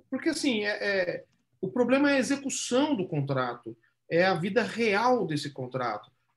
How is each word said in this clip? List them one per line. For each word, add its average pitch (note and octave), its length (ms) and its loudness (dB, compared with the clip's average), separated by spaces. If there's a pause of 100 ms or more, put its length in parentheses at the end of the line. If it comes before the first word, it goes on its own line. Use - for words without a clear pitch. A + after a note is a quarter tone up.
Porque, C4+ 220 -4
assim, B3 340 0
é, G#3 60 -2
é, G3 540 -2 (360)
o F#3 80 -4
problema C4 440 2
é - 20 2
a C4+ 40 4
execução C#4 760 0
do F#3+ 120 -2
contrato, C3 680 -4 (320)
é E3 160 4
a F#3+ 100 4
vida G3 280 0
real A3 640 2
desse D3 240 -4
contrato. B2 600 -6 (260)